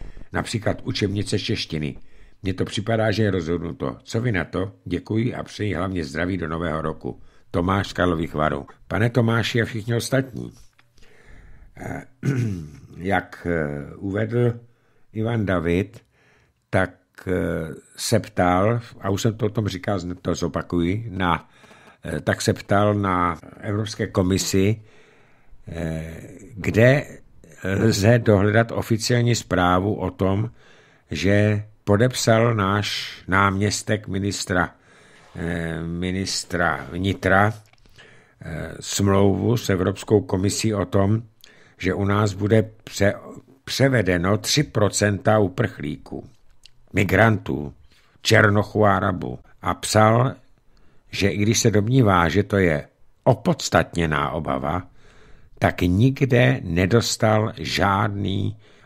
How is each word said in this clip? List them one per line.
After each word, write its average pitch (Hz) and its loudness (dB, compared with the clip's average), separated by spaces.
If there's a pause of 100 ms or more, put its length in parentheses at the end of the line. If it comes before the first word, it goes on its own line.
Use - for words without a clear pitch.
(340)
například 95 -4
učebnice 101 -2
češtiny. 76 -6 (480)
Mně 95 -4
to 92 -4
připadá, 110 -2
že 104 0
je 101 2
rozhodnuto. 85 -4
Co - -4
vy 123 -2
na 90 0
to? 95 -6 (140)
Děkuji 107 -4
a - -6
přeji 101 -6
hlavně 87 -4
zdraví 85 -4
do 82 -4
nového 80 -4
roku. 76 -8 (300)
Tomáš 95 0
z - -14
Karlových 85 0
Varů. 73 -2 (200)
Pane 104 0
Tomáši 117 0
a 107 0
všichni 113 -6
ostatní, - -4 (1300)
eh, - -12 (180)
<clears throat> 95 -4
jak, 90 -4
eh, 73 -4
uvedl 113 -2 (540)
Ivan 110 -2
David, 90 0 (680)
tak, 92 0 (320)
eh, 92 -4 (640)
se - 0
ptal, 98 2 (200)
a 98 -4
už 98 -2
jsem 107 0
to 113 -2
o 104 -2
tom 104 -2
říkal, 95 -4 (220)
to 87 -2
zopakuji, 87 -2
na, 90 0 (560)
eh, 78 -6
tak - -2
se 107 2
ptal 104 2
na 90 0 (200)
Evropské 104 -6
komisi, 95 2 (840)
eh, 82 -10 (180)
kde 117 4 (600)
lze 104 4
dohledat 107 4
oficiální 120 0
zprávu 90 0
o 90 -4
tom, 101 -2 (600)
že 104 2 (200)
podepsal 117 2
náš 101 -2 (100)
náměstek 98 0
ministra, 95 -2 (600)
eh, 82 -6
ministra 85 -4
vnitra, 95 2 (880)
eh, 80 -10
smlouvu 101 2
s - -4
Evropskou 98 0
komisí 101 -2
o 98 -2
tom, 104 2 (540)
že 90 -2
u 98 -2
nás 101 2
bude 104 2 (140)
pře-, - 0 (500)
převedeno 101 0
tři 107 0
procenta 104 2
uprchlíků, - -4 (640)
migrantů, 95 2 (480)
černochů 107 4
a 98 4
Arabů. 90 -4 (220)
A 87 -2
psal, 113 4 (800)
že 98 0
i 78 -4
když 104 2
se 117 4
domnívá, 101 4
že 98 2
to 101 -2
je 80 2 (360)
opodstatněná 80 2
obava, 73 -4 (720)
tak - 2
nikde 123 2
nedostal 107 2
žádný 101 -2 (280)